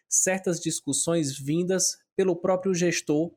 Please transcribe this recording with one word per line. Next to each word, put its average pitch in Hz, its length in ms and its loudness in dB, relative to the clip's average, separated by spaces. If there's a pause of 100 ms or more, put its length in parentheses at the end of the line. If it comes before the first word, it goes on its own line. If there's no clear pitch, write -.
certas 190 520 0
discussões 151 760 -2
vindas 175 640 -2 (180)
pelo 185 200 2
próprio 185 400 0
gestor 165 600 0